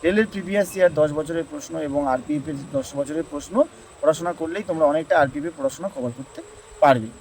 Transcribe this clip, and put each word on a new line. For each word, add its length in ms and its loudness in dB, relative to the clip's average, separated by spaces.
রেলের 240 2
প্রিভিয়াস 480 -2
ইয়ার 180 4
দশ 180 4
বছরের 380 -4
প্রশ্ন 300 -12
এবং 280 -2
আরপিএফের 500 -2
দশ 240 -2
বছরের 360 -4
প্রশ্ন 320 -2
পড়াশোনা 320 2
করলেই 340 -6
তোমরা 180 2
অনেকটা 340 2
আরপিএফের 380 0
পড়াশোনা 380 -4
কভার 220 -4
করতে 240 -14
পারবে। 280 6